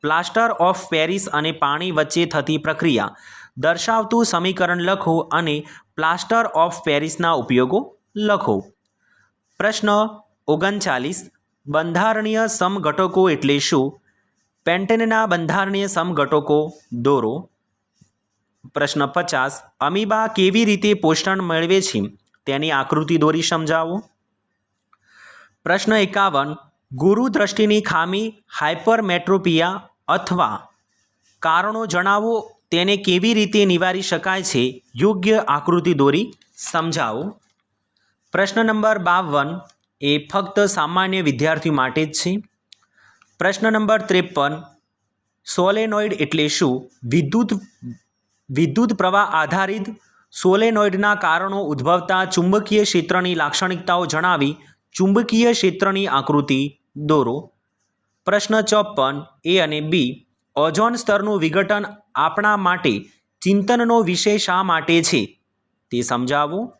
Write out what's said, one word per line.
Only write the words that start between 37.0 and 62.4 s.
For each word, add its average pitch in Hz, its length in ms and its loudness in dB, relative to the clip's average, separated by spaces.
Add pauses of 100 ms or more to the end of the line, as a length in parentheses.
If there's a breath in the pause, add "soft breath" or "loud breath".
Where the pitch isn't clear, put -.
પ્રશ્ન 196 340 2
નંબર 214 320 2
બાવન, 170 640 0 (420)
એ 147 260 0
ફક્ત 190 320 -2
સામાન્ય 185 600 0
વિદ્યાર્થીઓ 151 520 0
માટે 135 320 0
જ 151 80 -10
છે. 196 300 -4 (960 soft breath)
પ્રશ્ન 196 340 0
નંબર 214 280 2
ત્રેપન, 165 600 0 (920)
સોલેનોઇડ 208 580 0
એટલે 151 340 0
શું? 131 420 0 (140)
વિદ્યુત, 156 460 0 (1000)
વિદ્યુત 165 440 0
પ્રવાહ 190 420 0
આધારિત 190 500 -2 (560 soft breath)
સોલેનોઇડના 208 720 2
કારણો 196 480 -2
ઉદ્ભવતા 170 600 0
ચુંબકીય 202 580 2
ક્ષેત્રની 180 520 0
લાક્ષણિકતાઓ 180 720 0
જણાવી 156 520 0 (400 soft breath)
ચુંબકીય 226 560 4
ક્ષેત્રની 196 540 0
આકૃતિ 139 720 0 (160)
દોરો. 147 560 0 (720)
પ્રશ્ન 208 360 2
ચોપન, 175 600 0 (240)
એ 180 140 2
અને 151 220 -2
બી, 151 440 -2 (300)
ઓઝોન 170 400 0
સ્તરનું 208 440 -2
વિઘટન 190 460 0 (300)
આપણા 208 420 0